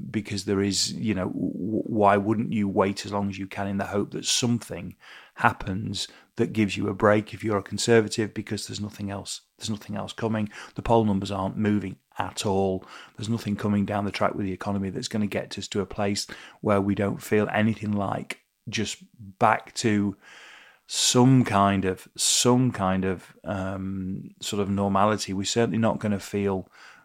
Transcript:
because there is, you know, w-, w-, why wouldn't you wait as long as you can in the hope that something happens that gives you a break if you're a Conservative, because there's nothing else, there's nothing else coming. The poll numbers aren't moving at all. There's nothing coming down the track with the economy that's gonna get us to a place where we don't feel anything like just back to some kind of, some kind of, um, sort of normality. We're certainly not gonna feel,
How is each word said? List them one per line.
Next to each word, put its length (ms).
because 340
there 160
is, 320
you 220
know, 100
w-, 280
w-, 320
why 320
wouldn't 360
you 160
wait 360
as 60
long 180
as 100
you 80
can 200
in 100
the 80
hope 260
that 140
something 720
happens 720
that 180
gives 240
you 100
a 60
break 400
if 100
you're 140
a 60
Conservative, 720
because 320
there's 140
nothing 280
else, 320
there's 140
nothing 240
else 180
coming. 360
The 80
poll 220
numbers 260
aren't 260
moving 380
at 260
all. 400
There's 120
nothing 260
coming 300
down 200
the 60
track 240
with 100
the 60
economy 400
that's 160
gonna 180
get 320
us 120
to 120
a 60
place 400
where 180
we 140
don't 300
feel 280
anything 420
like 480
just 280
back 360
to 420
some 560
kind 420
of, 300
some 560
kind 340
of, 280
um, 960
sort 220
of 80
normality. 640
We're 120
certainly 340
not 200
gonna 200
feel, 500